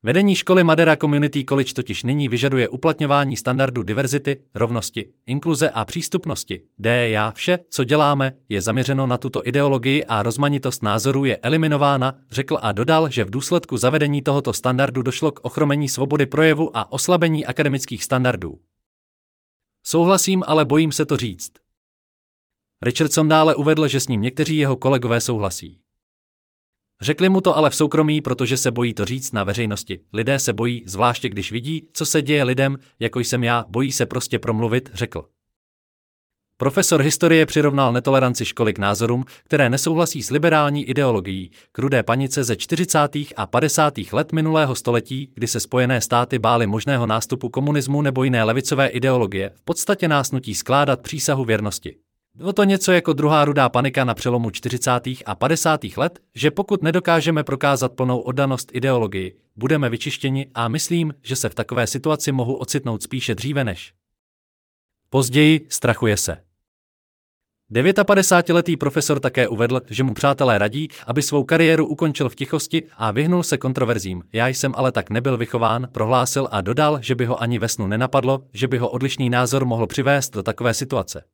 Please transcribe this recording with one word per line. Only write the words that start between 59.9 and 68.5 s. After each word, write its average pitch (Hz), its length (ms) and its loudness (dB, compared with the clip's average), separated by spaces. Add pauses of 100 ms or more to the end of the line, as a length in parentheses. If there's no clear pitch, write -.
a 117 120 -2
myslím, 156 460 -2 (100)
že 131 120 -6
se - 140 -4
v - 60 -10
takové 117 320 -2
situaci 151 440 -2
mohu 131 240 -2
ocitnout 123 480 -6
spíše 123 320 -6
dříve 139 280 -4
než 95 300 -8 (1160)
později, 147 600 4
strachuje 110 480 0
se. 82 200 -6 (1300)
Devětapadesátiletý 175 1080 4